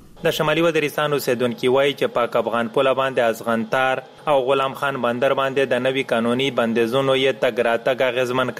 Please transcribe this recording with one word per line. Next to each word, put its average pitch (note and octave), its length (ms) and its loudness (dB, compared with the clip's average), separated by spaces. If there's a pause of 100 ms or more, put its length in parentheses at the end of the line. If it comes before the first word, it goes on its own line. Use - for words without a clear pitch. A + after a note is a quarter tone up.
(240)
د D#3+ 140 0
شمالي D#3 280 2
وزیرستان D3+ 520 0
اوسیدونکي B2 580 0
وایي C#3 180 2
چې B2+ 240 -2
پاک A#2 240 0
افغان A2+ 320 -2
پوله C3+ 240 2
باندې C3 220 0 (100)
ازغن A2+ 420 -2
تار C3 320 0 (300)
او - 20 4 (140)
غلام C3+ 320 0
خان C#3 240 -4
بندر B2 340 0
باندې C3+ 320 0
د B2 160 0
نوي C3+ 240 -2
قانوني A#2+ 380 0 (100)
بندیزونو A#2 560 2
یې C3+ 160 2 (120)
تګ A#2 260 0
راتګ B2+ 400 0
اغیزمن B2 500 -2